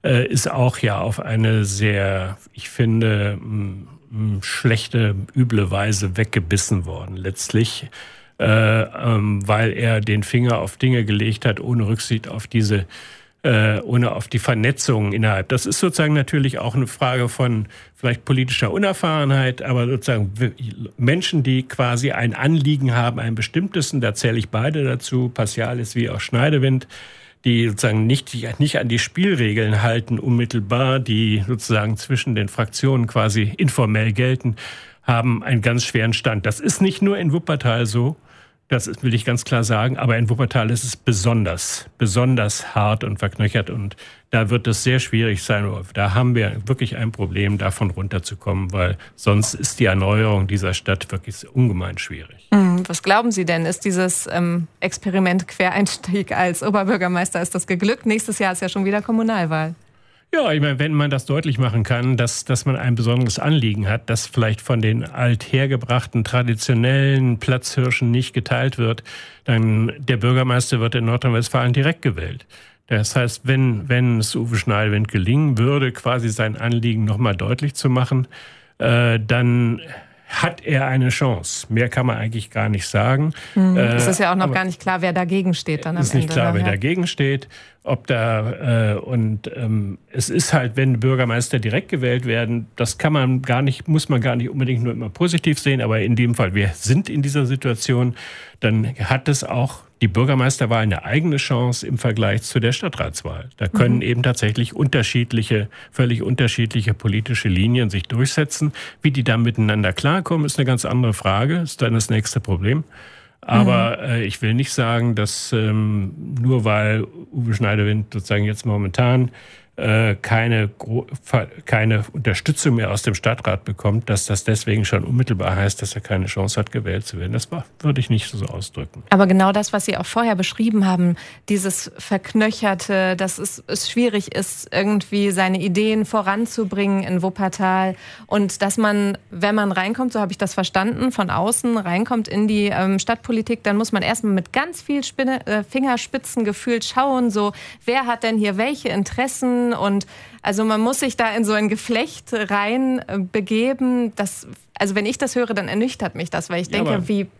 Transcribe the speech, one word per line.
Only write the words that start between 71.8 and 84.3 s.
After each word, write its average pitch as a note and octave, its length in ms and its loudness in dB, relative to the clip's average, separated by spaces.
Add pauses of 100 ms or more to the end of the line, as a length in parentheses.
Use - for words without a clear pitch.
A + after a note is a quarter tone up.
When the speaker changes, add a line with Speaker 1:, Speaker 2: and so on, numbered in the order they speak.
Speaker 1:
gewählt. E2+ 440 -4 (420)
Das G#2+ 280 0
heißt, A#2+ 300 0
wenn, B2+ 420 2
wenn B2 320 4
es A2 160 -2
Uwe A#2 220 -2
Schneidewind G#2 500 2
gelingen B2 500 2
würde, C3 360 2
quasi A#2+ 340 0
sein A2 300 -2
Anliegen A2+ 480 0
noch G#2 120 0
mal G#2+ 180 2
deutlich A#2 400 -2
zu - 140 0
machen, B2+ 380 2 (520)
äh, A#2+ 460 4
dann A#2+ 540 2 (480)
hat - 380 -4
er C3+ 220 0
eine C3 200 2
Chance. A#2+ 640 -2
Mehr A#2 180 2
kann B2 180 0
man A2+ 120 0
eigentlich A2 320 -4
gar G#2+ 180 -2
nicht G2+ 180 0
sagen. C3+ 480 2 (200)
Speaker 2:
Hm, F#3 240 4
Speaker 1:
Äh, A#2 180 4
Speaker 2:
es A#2+ 120 4
ist F#3 120 0
ja F3+ 140 2